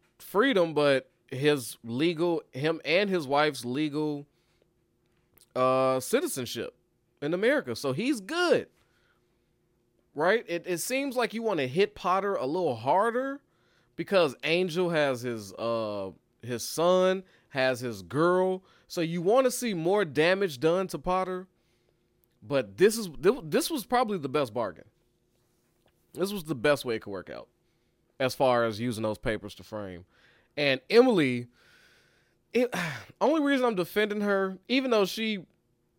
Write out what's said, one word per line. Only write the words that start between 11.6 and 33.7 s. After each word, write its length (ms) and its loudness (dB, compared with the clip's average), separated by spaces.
hit 260 0
Potter 420 -2
a 100 -4
little 300 -2
harder 640 0
because 480 2
Angel 460 0
has 320 0
his, 320 -6
uh, 580 -4
his 260 -6
son, 560 2
has 320 0
his 200 -6
girl. 640 0
So 140 -6
you 200 -2
wanna 300 4
see 220 -4
more 320 0
damage 540 2
done 280 2
to 100 -10
Potter. 500 -4
But 360 -2
this 200 6
is, 120 -8
thi-, 220 2
this 260 0
was 160 -6
probably 320 0
the 120 -6
best 240 -2
bargain. 320 -6
This 180 -2
was 140 -8
the 100 -4
best 300 2
way 100 -2
it 60 -6
could 100 -12
work 180 -10
out 180 -14
as 140 0
far 320 4
as 140 -2
using 240 -4
those 140 -2
papers 380 -6
to 80 -20
frame. 420 -12
And 240 0
Emily, 580 4
it, 200 2
<sighs> 240 -20
only 200 4
reason 240 2
I'm 100 2